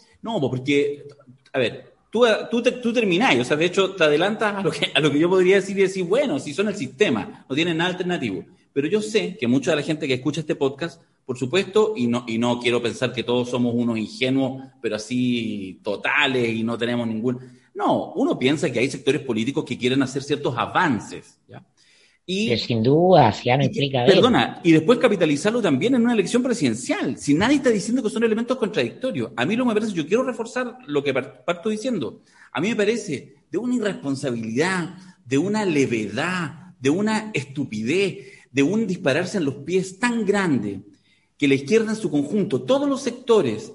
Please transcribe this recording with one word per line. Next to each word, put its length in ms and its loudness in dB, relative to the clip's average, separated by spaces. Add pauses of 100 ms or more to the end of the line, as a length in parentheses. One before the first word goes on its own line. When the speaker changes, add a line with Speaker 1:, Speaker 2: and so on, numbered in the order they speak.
(220)
Speaker 1:
No, 180 -4
pues 120 0
porque, 540 0 (460)
a 80 -2
ver, 340 -4 (160)
tú, 140 0 (260)
tú 120 0
te-, 100 2
tú 220 -2
terminás, 440 2
o 60 2
sea, 140 0
de 80 2
hecho, 260 0
te 140 2
adelantas 500 2
a 60 -6
lo 100 -2
que, 220 -4
a 80 0
lo 100 4
que 80 2
yo 100 4
podría 260 6
decir 220 0
y 40 4
decir, 240 0
bueno, 340 0
si 140 -10
son 160 -2
el 60 -4
sistema, 760 -2
no 60 -6
tienen 200 0
nada 140 0
alternativo. 560 -4 (260)
Pero 160 0
yo 140 0
sé 360 -2
que 100 -2
mucha 240 2
de 60 2
la 60 -2
gente 240 -4
que 60 0
escucha 260 -2
este 160 -4
podcast, 460 -4 (240)
por 120 -6
supuesto, 600 0
y 100 0
no, 180 0
y 120 -4
no 200 0
quiero 240 2
pensar 300 -2
que 120 -4
todos 260 0
somos 260 0
unos 220 0
ingenuos, 640 -2 (180)
pero 140 -2
así 880 -4
totales 720 0
y 80 -2
no 140 -2
tenemos 280 -2
ningún, 320 -2 (380)
no, 380 0
uno 260 -2
piensa 320 0
que 80 -2
hay 100 0
sectores 320 -2
políticos 440 -2
que 120 -8
quieren 260 0
hacer 200 -4
ciertos 340 -2
avances, 800 -2 (120)
¿ya? 160 -20 (640)
Y 200 0
Speaker 2:
Pero 120 0
sin 220 0
duda, 480 8
si 140 -4
ya 100 4
no 80 2
Speaker 1:
y 40 4
Speaker 2:
implica 320 -2
Speaker 1:
que, 80 2
Speaker 2:
ver. 80 8
Speaker 1:
perdona, 460 4
y 120 6
después 260 4
capitalizarlo 640 2
también 340 2
en 60 4
una 100 2
elección 320 0
presidencial, 720 -2
si 160 0
nadie 220 4
está 140 2
diciendo 340 0
que 60 -2
son 120 -4
elementos 360 0
contradictorios. 800 -4
A 80 0
mí 100 0
lo 80 0
que 60 0
me 40 0
parece, 200 -2
yo 120 -4
quiero 180 0
reforzar 540 -6 (100)
lo 140 -2
que 120 -2
par-, 320 -6
parto 240 -4
diciendo, 540 -4 (280)
a 80 -4
mí 80 0
me 80 -2
parece 600 -2 (140)
de 80 -6
una 180 -2
irresponsabilidad, 1200 -4 (280)
de 120 0
una 260 0
levedad, 1120 -2
de 120 0
una 440 0
estupidez, 920 -4 (240)
de 100 2
un 240 2
dispararse 520 -2
en 80 0
los 100 -2
pies 420 -4
tan 280 0
grande 560 0 (560)
que 100 2
la 80 6
izquierda 360 2
en 40 -4
su 160 -4
conjunto, 520 0
todos 260 0
los 120 -2
sectores, 720 0